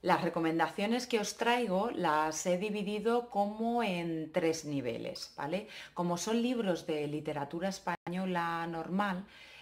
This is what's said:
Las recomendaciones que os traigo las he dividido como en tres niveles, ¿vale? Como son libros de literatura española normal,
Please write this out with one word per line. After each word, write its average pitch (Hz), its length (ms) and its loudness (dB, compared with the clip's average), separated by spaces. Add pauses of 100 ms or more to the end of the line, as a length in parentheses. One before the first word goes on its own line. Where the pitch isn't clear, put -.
Las 175 160 4
recomendaciones 170 840 0
que 233 120 2
os 202 200 -4
traigo 233 520 2
las 156 540 2
he 180 140 4
dividido 208 720 0
como 220 520 0
en 170 500 0
tres 160 340 2
niveles, 123 680 -4
¿vale? 180 320 -4 (280)
Como 175 240 0
son 226 240 2
libros 220 440 0
de 151 200 0
literatura 151 640 -2
española 175 960 -2
normal, 180 580 -2 (360)